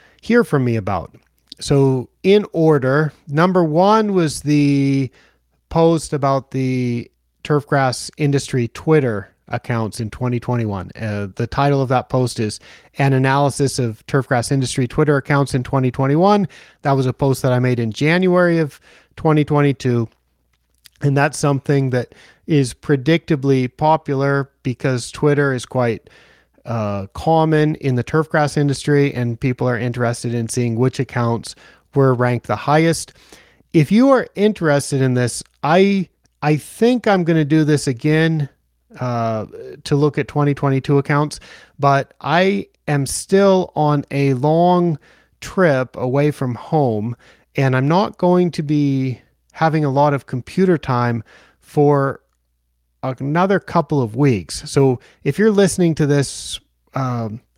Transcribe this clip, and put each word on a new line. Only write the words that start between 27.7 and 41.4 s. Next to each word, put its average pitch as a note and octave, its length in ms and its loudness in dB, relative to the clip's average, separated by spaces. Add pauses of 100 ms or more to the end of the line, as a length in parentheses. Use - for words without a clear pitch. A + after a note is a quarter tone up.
in C3 200 -2
the A#2+ 80 -2
turfgrass D3+ 520 -2
industry, C#3+ 560 2
and A#2+ 280 -4
people B2+ 280 -2
are A#2+ 120 -2
interested A#2+ 560 -4
in A#2 120 -4
seeing A#2+ 280 -4
which B2+ 240 0
accounts A#2 560 -4 (400)
were C3+ 180 4
ranked B2 320 0
the A2 100 -4
highest. D#3+ 580 0 (600)
If D#3 180 2
you B3 200 6
are A#3+ 240 2
interested D3+ 640 0
in B2+ 140 2
this, B2 260 -2 (220)
I, F#3+ 440 2 (360)
I D3+ 140 2
think A#3 500 -2
I'm F#3+ 160 2
gonna D#3+ 220 2
do D#3 180 2
this D3 240 0
again, D3+ 600 0 (520)
uh, A#2 480 -4 (380)
to D3 100 0
look C#3+ 240 0
at - 80 -4
twenty C#3+ 260 0
twenty-two C#3 460 0
accounts, D3 400 -2 (400)